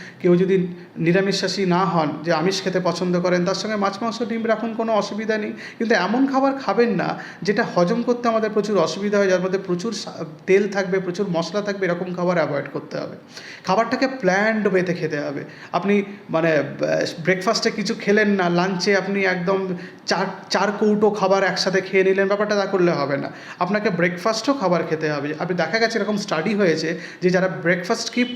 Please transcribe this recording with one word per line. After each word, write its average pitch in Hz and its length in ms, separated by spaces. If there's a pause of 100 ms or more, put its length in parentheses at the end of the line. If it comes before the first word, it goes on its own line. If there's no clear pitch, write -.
(220)
কেউ 175 140
যদি 185 300 (300)
নিরামিষাশী 190 680
না 175 180
হন, 170 240 (140)
যে 170 100
আমিষ 175 300
খেতে 180 220
পছন্দ 180 360
করেন, 180 240
তার 190 100
সঙ্গে 214 220
মাছ, 196 260
মাংস, 226 200
ডিম 226 240
রাখুন, 220 280
কোনো 226 180
অসুবিধা 214 460
নেই। 214 140 (260)
কিন্তু 226 160
এমন 208 320
খাবার 269 260
খাবেন 233 380
না 165 280 (240)
যেটা 208 220 (100)
হজম 196 280
করতে 240 260
আমাদের 220 220
প্রচুর 208 280
অসুবিধা 196 400
হয়, 196 120
যার 185 100
মধ্যে 185 180
প্রচুর 180 340
সা-, - 320 (220)
তেল 196 220
থাকবে, 190 300
প্রচুর 180 320
মশলা 170 320
থাকবে, 196 240
এরকম 175 280
খাবার 180 220
অ্যাভয়েড 147 360
করতে - 260
হবে। - 180 (480)
খাবারটাকে 226 440
প্ল্যান্ড 208 600
ওয়েতে 180 260
খেতে 156 260
হবে। 147 240 (280)
আপনি 196 300 (280)
মানে, 160 260
আহ, 139 80 (580)
ব্রেকফাস্টে 185 480
কিছু 220 240
খেলেন 208 340
না, 196 200
লাঞ্চে 180 480
আপনি 196 280
একদম 185 440 (380)
চার, 190 200 (240)
চার 202 220
কৌটো 208 380
খাবার 190 340
একসাথে 180 360
খেয়ে 190 240
নিলেন, 190 220
ব্যাপারটা 208 300
তা 196 100
করলে 185 260
হবে 143 240
না। 143 140 (280)
আপনাকে 208 320
ব্রেকফাস্টও 185 640
খাবার 175 340
খেতে 156 240
হবে। 147 260
আপনি, 180 180
দেখা 165 220
গেছে 226 200
এরকম 202 180
স্টাডি 180 380
হয়েছে 170 440 (240)
যে 180 80
যারা 185 180
ব্রেকফাস্ট 175 580
স্কিপ 247 300